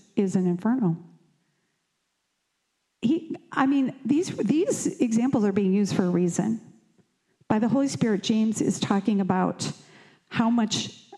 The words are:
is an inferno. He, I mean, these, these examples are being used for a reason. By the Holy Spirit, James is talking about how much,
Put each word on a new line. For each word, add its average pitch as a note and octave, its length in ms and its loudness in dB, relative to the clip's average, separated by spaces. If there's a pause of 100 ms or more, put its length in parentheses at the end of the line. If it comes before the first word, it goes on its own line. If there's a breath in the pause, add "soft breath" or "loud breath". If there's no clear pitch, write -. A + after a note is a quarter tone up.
(140)
is G3 220 0
an F#3 100 2
inferno. F3+ 500 0 (2000)
He, D4 340 0 (140)
I - 160 0
mean, C4+ 260 2 (120)
these, D4 320 2
these F4+ 500 0 (140)
examples A#3 440 2
are G#3 60 2
being G3 220 2
used G3 240 2
for G3 80 2
a F3+ 40 2
reason. F3+ 520 0 (880)
By G#3+ 100 0
the A3+ 80 0
Holy C4+ 220 0
Spirit, A3 340 0
James A3 380 0
is - 180 0
talking G3 420 0
about F3+ 500 -2 (580 loud breath)
how A3+ 220 0
much, - 520 -2 (160)